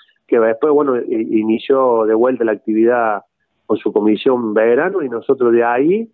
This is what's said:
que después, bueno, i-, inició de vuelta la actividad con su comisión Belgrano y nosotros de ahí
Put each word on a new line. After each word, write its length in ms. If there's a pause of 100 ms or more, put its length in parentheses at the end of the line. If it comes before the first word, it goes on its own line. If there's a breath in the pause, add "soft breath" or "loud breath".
(260 soft breath)
que 140
después, 320
bueno, 240
i-, 420
inició 680
de 80
vuelta 280
la 80
actividad 720 (440)
con 100
su 160
comisión 600
Belgrano 500
y 60
nosotros 440
de 100
ahí 520